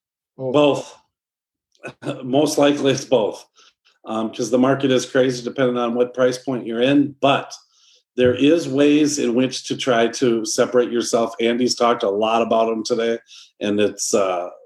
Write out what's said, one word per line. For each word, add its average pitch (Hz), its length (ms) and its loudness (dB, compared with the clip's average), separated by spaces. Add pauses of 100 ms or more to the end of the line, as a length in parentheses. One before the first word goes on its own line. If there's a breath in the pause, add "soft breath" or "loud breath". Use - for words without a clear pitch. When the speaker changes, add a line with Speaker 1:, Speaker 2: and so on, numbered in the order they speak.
(360)
Speaker 1:
Oh. 131 160 -6
Speaker 2:
Both. 143 440 2 (880)
<laughs> - 400 -12
Most 143 360 0
likely 143 340 2
it's 131 140 -4
both. 110 400 0 (580 soft breath)
Um, 110 280 -6
'cause 113 180 -6
the 127 80 2
market 131 320 2
is 123 200 2
crazy 127 320 0
depending 123 360 -2
on 120 160 -2
what 123 200 0
price 127 240 0
point 120 280 -6
you're 113 160 -6
in, 143 380 2
but 135 340 0 (600 soft breath)
there 123 180 4
is 147 340 2
ways 147 500 2
in 123 160 -2
which 127 340 -2
to 127 80 -4
try 117 320 0
to 113 360 0
separate 120 480 0
yourself. 117 480 -2
Andy's 120 340 0
talked 117 280 0
a 110 80 0
lot 110 320 0
about 113 280 0
'em 110 140 -4
today, 117 340 -2 (420 loud breath)
and 104 200 -2
it's, 101 340 -2
uh, 92 340 -2 (180)